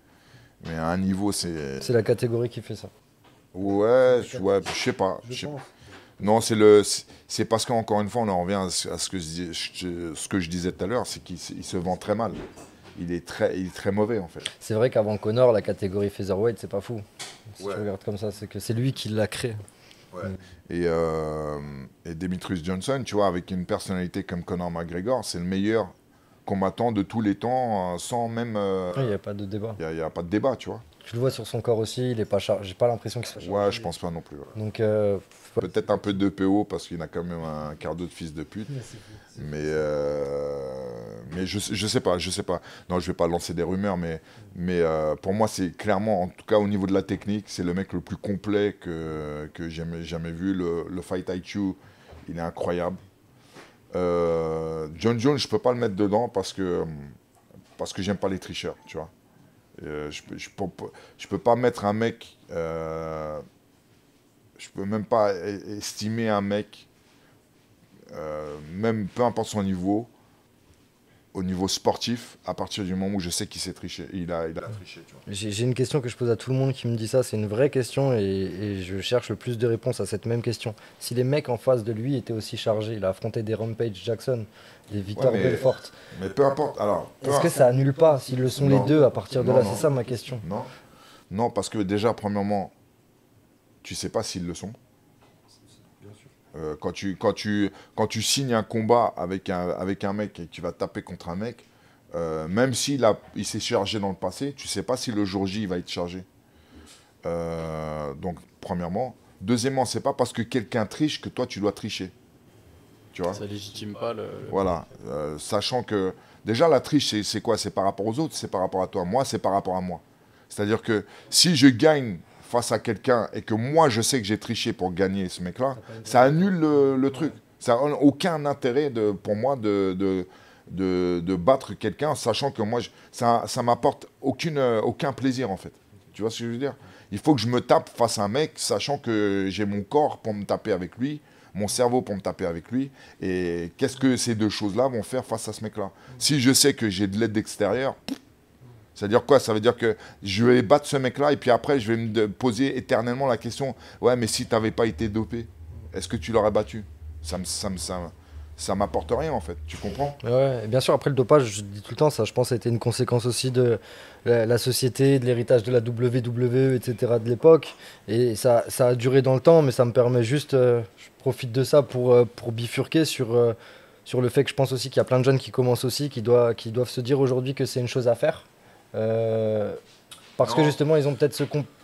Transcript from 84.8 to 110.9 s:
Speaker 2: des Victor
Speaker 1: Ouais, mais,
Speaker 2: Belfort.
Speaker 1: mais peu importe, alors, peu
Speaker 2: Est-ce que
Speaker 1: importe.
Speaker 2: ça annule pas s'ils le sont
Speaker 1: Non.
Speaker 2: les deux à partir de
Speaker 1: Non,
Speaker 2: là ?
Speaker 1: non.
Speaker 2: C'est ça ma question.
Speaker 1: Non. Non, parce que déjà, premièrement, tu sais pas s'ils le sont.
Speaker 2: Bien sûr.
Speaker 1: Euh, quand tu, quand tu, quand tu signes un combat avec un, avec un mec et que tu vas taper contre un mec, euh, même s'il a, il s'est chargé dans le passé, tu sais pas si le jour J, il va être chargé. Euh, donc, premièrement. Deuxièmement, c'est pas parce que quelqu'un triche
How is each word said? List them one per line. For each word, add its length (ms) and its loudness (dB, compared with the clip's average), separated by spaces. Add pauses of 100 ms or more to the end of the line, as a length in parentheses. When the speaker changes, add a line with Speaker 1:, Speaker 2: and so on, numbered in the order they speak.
Speaker 2:
des 100 -4
Victor 300 0
Speaker 1:
Ouais, 60 2
mais, 60 2
Speaker 2:
Belfort. 360 2 (400)
Speaker 1:
mais 100 -4
peu 140 2
importe, 380 2
alors, 300 0 (100)
peu 60 -8
Speaker 2:
Est-ce 80 4
que 60 4
Speaker 1:
importe. 160 2
Speaker 2:
ça 100 8
annule 260 4
pas 240 6
s'ils 220 -4
le 100 2
sont 180 0
Speaker 1:
Non. 140 6
Speaker 2:
les 60 0
deux 160 8
à 80 8
partir 320 -2
de 60 2
Speaker 1:
Non, 80 6
Speaker 2:
là ? 60 8
Speaker 1:
non. 80 0
Speaker 2:
C'est 120 -4
ça 80 4
ma 120 0
question. 460 -6
Speaker 1:
Non. 140 -4 (680)
Non, 220 0
parce 180 -2
que 80 -6
déjà, 380 2
premièrement, 560 -2 (1120)
tu 120 -12
sais 140 -6
pas 140 -2
s'ils 220 -8
le 80 -6
sont. 200 -12 (1300)
Speaker 2:
Bien 120 -20
sûr. 160 -20 (260)
Speaker 1:
Euh, 240 -8
quand 120 -4
tu, 240 -6
quand 180 2
tu, 380 -2 (240)
quand 120 2
tu 140 -6
signes 320 0
un 100 4
combat 540 2
avec 320 -4
un, 200 -2
avec 340 -4
un 100 -2
mec 260 -6
et 60 -10
que 60 -16
tu 100 -16
vas 100 -4
taper 300 -6
contre 280 -12
un 60 -6
mec, 300 -8 (500)
euh, 320 -4
même 260 2
s'il 320 0
a, 140 6 (160)
il 100 -4
s'est 140 -6
chargé 400 -2
dans 100 -2
le 60 -4
passé, 400 -6
tu 120 -16
sais 160 -4
pas 140 -2
si 140 -6
le 140 0
jour 200 -2
J, 180 -4
il 40 -4
va 100 -2
être 120 -8
chargé. 340 -6 (1000)
Euh, 920 -6
donc, 220 -8 (240)
premièrement. 540 -6 (260)
Deuxièmement, 440 0
c'est 160 -4
pas 120 0
parce 200 0
que 80 -4
quelqu'un 440 -2
triche 360 -2